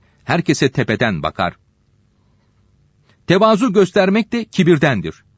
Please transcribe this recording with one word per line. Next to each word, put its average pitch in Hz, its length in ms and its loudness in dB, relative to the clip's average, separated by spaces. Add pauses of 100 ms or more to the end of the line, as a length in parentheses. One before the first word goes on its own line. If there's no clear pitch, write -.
(240)
herkese 151 480 -2
tepeden 110 520 -2
bakar. 85 320 -6 (1700)
Tevazu 214 460 2
göstermek 196 580 0
de 233 140 -6
kibirdendir. 143 760 -2 (140)